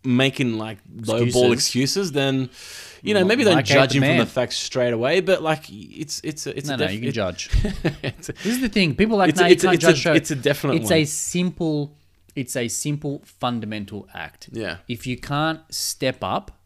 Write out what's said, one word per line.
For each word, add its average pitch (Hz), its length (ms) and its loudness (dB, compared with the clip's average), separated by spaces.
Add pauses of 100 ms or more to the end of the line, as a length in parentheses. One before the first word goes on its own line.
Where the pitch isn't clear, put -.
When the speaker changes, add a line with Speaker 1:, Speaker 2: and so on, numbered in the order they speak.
Speaker 1:
making, 127 520 2
like, 110 200 -10 (280)
low 113 140 0 (100)
ball 123 220 6
Speaker 2:
Excuses. - 0 -
Speaker 1:
excuses, 135 600 0
then, 135 380 0 (520)
you 208 120 0
know, 196 60 4
Speaker 2:
Mi-, 185 80 4
Speaker 1:
maybe 240 160 2
don't 185 100 6
Speaker 2:
Mike 135 80 4
ain't 107 60 -4
Speaker 1:
judge 139 240 6
Speaker 2:
the 135 40 2
Speaker 1:
him 135 60 4
from 139 80 4
the 165 80 4
Speaker 2:
man. 113 80 2
Speaker 1:
facts - 320 -4
straight 123 340 -2
away, 135 280 2
but, 180 220 2
like, 156 280 0
it's, - 520 -12
it's 151 240 -8
a, 139 120 -8
it's 143 100 -8
Speaker 2:
No, 135 60 -4
Speaker 1:
a - 20 -4
Speaker 2:
no, - 80 -2
Speaker 1:
def-, - 80 -2
Speaker 2:
you 104 80 -6
can 127 80 -4
Speaker 1:
it-, 143 40 -4
Speaker 2:
judge. 95 380 -4
Speaker 1:
<laughs> - 140 4 (380)
it's - 260 -8
a, 147 60 -10
Speaker 2:
This - 120 -8
is 247 140 0
the 247 80 -2
thing. 185 280 2
People 220 200 2
are 196 40 2
like, 175 100 6
Speaker 1:
it's 175 100 0
a, 175 40 6
Speaker 2:
"No, 175 40 4
you 185 60 8
Speaker 1:
it's 170 100 2
a, - 40 4
Speaker 2:
can't 180 80 6
Speaker 1:
it's 156 80 0
Speaker 2:
judge 165 100 8
Speaker 1:
a, 135 60 0
Speaker 2:
show." 165 120 2
Speaker 1:
it's 156 180 2
a 147 60 -2
definite 139 400 0
Speaker 2:
It's 110 140 -2
Speaker 1:
one. 160 100 4
Speaker 2:
a 151 60 2
simple, 156 920 -4 (400)
it's 127 180 -8
a 120 140 -2
simple 147 560 -4
fundamental 107 880 -8
act. - 400 -12
Speaker 1:
Yeah. 98 240 -6 (120)
Speaker 2:
If 120 180 -8
you 123 100 -6
can't 156 440 -4 (120)
step - 500 -4
up 110 440 -6